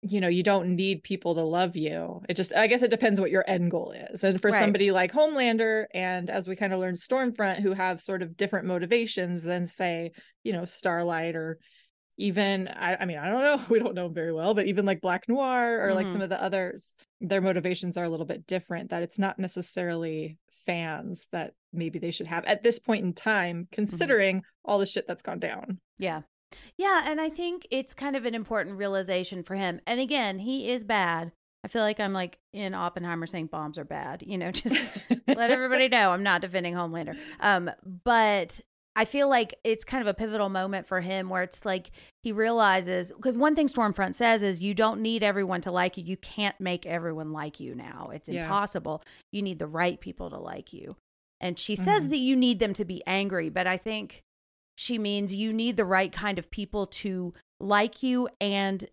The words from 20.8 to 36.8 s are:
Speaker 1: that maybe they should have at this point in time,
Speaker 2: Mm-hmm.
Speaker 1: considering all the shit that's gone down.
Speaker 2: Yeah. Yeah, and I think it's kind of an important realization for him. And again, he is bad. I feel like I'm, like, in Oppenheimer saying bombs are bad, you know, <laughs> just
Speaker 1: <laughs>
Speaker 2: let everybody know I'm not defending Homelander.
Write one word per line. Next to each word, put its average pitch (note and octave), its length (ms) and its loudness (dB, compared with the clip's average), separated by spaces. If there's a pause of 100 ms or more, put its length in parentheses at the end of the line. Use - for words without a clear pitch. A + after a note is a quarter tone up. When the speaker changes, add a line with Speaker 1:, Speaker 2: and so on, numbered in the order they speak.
Speaker 1:
that E3+ 220 -6 (180)
maybe E3 280 -4
they E3+ 100 -4
should E3+ 160 -6
have E3 200 -4
at G3+ 180 0
this A#3 160 4
point G#3+ 240 -2
in F3+ 100 0
time, F3 520 -2
Speaker 2:
Mm-hmm. - 60 -20
Speaker 1:
considering G3+ 680 2 (220)
all G3+ 160 2
the G3 60 2
shit - 200 -4
that's F3 160 -8
gone F3 160 -6
down. - 400 -6 (200)
Speaker 2:
Yeah. D#3+ 240 -4 (540)
Yeah, F4+ 300 2
and D4+ 120 -2
I D#4+ 120 -2
think F4 400 -6
it's C4 240 -4
kind C#4 200 -6
of B3 120 -4
an A#3 80 -4
important G3+ 420 -4
realization F#3+ 680 -2
for F#3+ 120 -8
him. F#3+ 320 -4
And A#3+ 120 0
again, A#3+ 400 0
he A#3 320 -4
is B3 140 -2
bad. F3 480 0 (320)
I G#3+ 40 -8
feel A#3 120 0
like G#3+ 180 2
I'm, G3+ 140 0
like, F3+ 240 -4 (160)
in G3 220 -6
Oppenheimer F3 520 -4
saying E3 200 -6
bombs D3+ 320 -8
are D3+ 80 -8
bad, C#3+ 400 -8
you F#3+ 100 -6
know, F3 160 -4
<laughs> - 0 -
just - 240 0 (320)
Speaker 1:
<laughs> A#3+ 200 -2
Speaker 2:
let A#3 220 4
everybody B3+ 380 4
know A3 240 6
I'm F#3 100 0
not F#3 200 4
defending F3 320 -2
Homelander. E3 420 -4 (240)